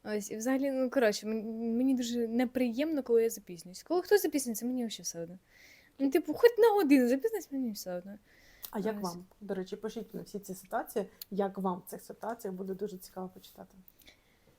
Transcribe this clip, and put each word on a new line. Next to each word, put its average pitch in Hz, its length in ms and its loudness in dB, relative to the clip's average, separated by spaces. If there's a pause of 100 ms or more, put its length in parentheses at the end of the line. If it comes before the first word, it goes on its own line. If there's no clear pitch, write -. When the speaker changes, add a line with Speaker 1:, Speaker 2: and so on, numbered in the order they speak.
Speaker 1:
Ось, 208 280 -4
і 214 60 -6
взагалі, 262 340 0
ну, 262 180 0
коротше, 220 380 2
мен-, 226 500 -2
мені 262 180 4
дуже 240 320 -2
неприємно, 254 760 0
коли 233 200 6
я 226 60 2
запізнююсь. 180 540 -12
Коли 349 180 2
хтось 403 200 6
запізнюється, 247 440 -2
мені 247 200 -2
взагалі 196 180 -10
все - 200 -8
одно. 175 160 -12 (600)
Ну, 269 120 2
типу, 302 220 2
хоч 466 240 8
на 453 160 8
годину 277 340 6
запізнюсь, 311 440 -2
мені 262 200 -4
все 185 260 -10
одно. 196 160 -12 (580)
Speaker 2:
А 220 80 -4
як 214 180 -2
Speaker 1:
Ось. 208 60 -6
Speaker 2:
вам? 175 220 -6 (160)
До 202 120 -8
речі, 185 220 -6
пишіть 220 380 -10
на 175 80 -10
всі 196 180 -10
ці 190 140 -10
ситуації, 214 520 -4 (260)
як 196 260 -2
вам 185 300 -2
в - 20 -18
цих - 120 -12
ситуаціях, 202 540 -10
буде 190 180 -8
дуже 185 240 -8
цікаво 185 360 -12
почитати. 190 420 -20 (840)